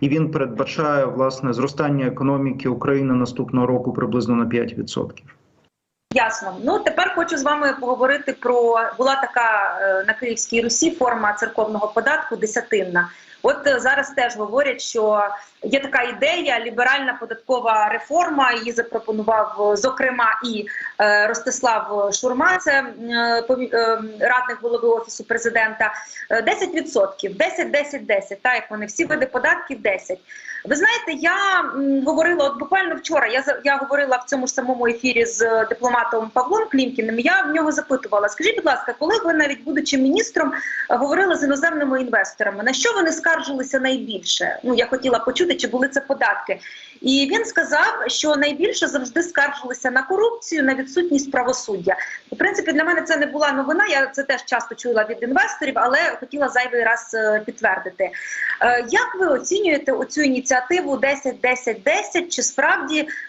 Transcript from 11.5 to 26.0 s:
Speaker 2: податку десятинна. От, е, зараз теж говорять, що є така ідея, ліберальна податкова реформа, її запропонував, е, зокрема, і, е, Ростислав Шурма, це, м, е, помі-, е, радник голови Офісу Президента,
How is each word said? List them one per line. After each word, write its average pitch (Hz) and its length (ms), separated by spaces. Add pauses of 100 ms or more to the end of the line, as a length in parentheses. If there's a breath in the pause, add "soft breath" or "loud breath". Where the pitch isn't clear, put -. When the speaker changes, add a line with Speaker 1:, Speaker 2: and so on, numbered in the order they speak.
Speaker 2:
податку 277 420
десятинна. 185 720 (340 loud breath)
От, 285 240
е, 269 140
зараз 269 300
теж 240 260
говорять, 233 440
що 214 400 (420 loud breath)
є 269 180
така 269 220
ідея, 262 580
ліберальна 247 600
податкова 220 680
реформа, 277 640
її 233 200
запропонував, 214 1000
е, 208 40
зокрема, 262 500 (200)
і, 214 200 (340 loud breath)
е, 208 260
Ростислав 214 840
Шурма, 294 460
це, 285 200
м, 233 320
е, 233 380
помі-, 254 240
е, 226 260 (220)
радник 247 420
голови 233 260
Офісу 226 360
Президента, 226 680 (380 loud breath)